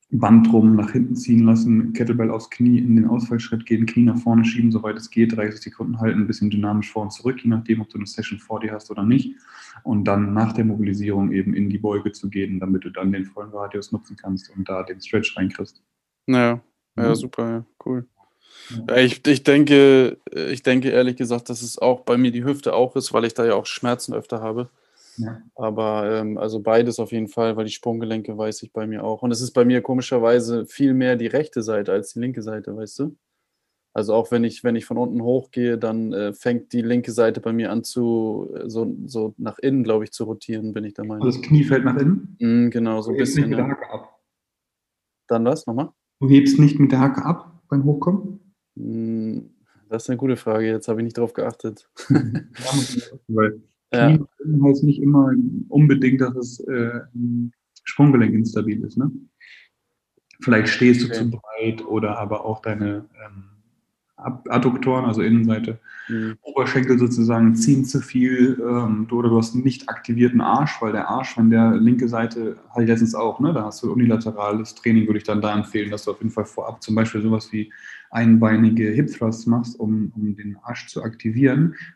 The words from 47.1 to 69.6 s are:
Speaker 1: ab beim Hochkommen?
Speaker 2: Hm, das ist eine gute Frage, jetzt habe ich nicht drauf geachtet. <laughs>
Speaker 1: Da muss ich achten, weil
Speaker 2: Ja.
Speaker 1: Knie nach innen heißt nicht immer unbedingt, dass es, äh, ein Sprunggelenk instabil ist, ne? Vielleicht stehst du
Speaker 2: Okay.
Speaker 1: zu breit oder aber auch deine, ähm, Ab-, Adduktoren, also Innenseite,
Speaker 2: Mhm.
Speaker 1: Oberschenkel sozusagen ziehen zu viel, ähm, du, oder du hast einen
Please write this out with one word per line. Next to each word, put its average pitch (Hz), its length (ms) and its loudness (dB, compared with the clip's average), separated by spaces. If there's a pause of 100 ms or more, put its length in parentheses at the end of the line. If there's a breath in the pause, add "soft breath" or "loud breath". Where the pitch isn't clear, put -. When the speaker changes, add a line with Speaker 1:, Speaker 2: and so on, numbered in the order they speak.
Speaker 1:
ab - 440 -6
beim 139 160 0
Hochkommen? 151 540 -2 (380)
Speaker 2:
Hm, 113 720 -8 (400)
das 113 140 -6
ist - 40 -8
eine 127 80 -2
gute 127 200 -2
Frage, 110 300 -2
jetzt 110 220 -4
habe 113 120 -2
ich 113 40 -2
nicht 117 140 -8
drauf 117 160 -4
geachtet. 110 640 -8
<laughs> - 100 -18
Speaker 1:
Da 131 640 -2
muss 139 240 -2
ich 123 160 -6
achten, - 240 -8
weil 107 260 0 (300)
Speaker 2:
Ja. 120 160 2
Speaker 1:
Knie 156 120 6
nach 143 60 -8 (180)
innen 151 200 2
heißt 139 200 4
nicht 143 180 2
immer 139 280 4 (380)
unbedingt, 131 540 4
dass 123 140 -2
es, 120 240 -10
äh, 120 400 -6 (140)
ein 120 380 -4 (320)
Sprunggelenk 131 480 4
instabil 107 520 -2
ist, 107 120 -10
ne? 135 140 0 (1300 soft breath)
Vielleicht 110 280 2
stehst 123 340 4
du 117 40 -2
Speaker 2:
Okay. 110 80 -6
Speaker 1:
zu 117 160 -2
breit 113 560 -6
oder 107 320 -4
aber 104 260 -6
auch 110 180 -8
deine, 104 420 -6 (220)
ähm, 98 180 -20 (720)
Ab-, 120 320 -12
Adduktoren, 123 560 0
also 110 180 -2
Innenseite, 113 560 0 (300 loud breath)
Speaker 2:
Mhm. 110 340 -6
Speaker 1:
Oberschenkel 127 560 0
sozusagen 117 560 4
ziehen 131 300 4
zu 131 160 -4
viel, 127 600 2
ähm, 117 480 -2
du, 117 120 -2
oder 120 80 2
du 113 100 6
hast 113 160 0
einen 123 100 0